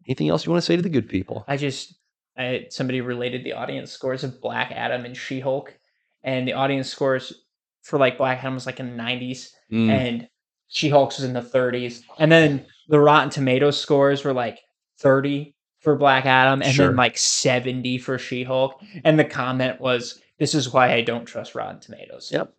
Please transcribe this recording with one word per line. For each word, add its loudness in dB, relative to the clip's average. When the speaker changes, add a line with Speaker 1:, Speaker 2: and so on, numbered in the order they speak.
Speaker 1:
anything -2
else -2
you -2
wanna 2
say 0
to -2
the -4
good -2
people? -6
Speaker 2:
I -4
just, -8
I, -6
somebody -4
related -6
the -8
audience -10
scores -8
of -10
Black -6
Adam -6
and -14
She-Hulk, -6
and -4
the -4
audience -2
scores -2
for, -6
like, 4
Black 0
Adam -6
was, -8
like, -10
in -8
the -12
nineties, -8
Speaker 1:
Mm. 2
Speaker 2:
and 0
She-Hulk's 2
was -4
in -4
the -4
thirties, -2
and 6
then 6
the 6
Rotten 6
Tomatoes 2
scores 2
were, -2
like, -4
thirty 2
for 2
Black 4
Adam, 4
and 2
Speaker 1:
Sure. 6
Speaker 2:
then, 2
like, 2
seventy 0
for -6
She-Hulk, -4
and 6
the 6
comment -2
was, -4
"This -2
is -2
why 6
I 2
don't -4
trust -12
Rotten -10
Tomatoes." -20
Speaker 1:
Yep. -4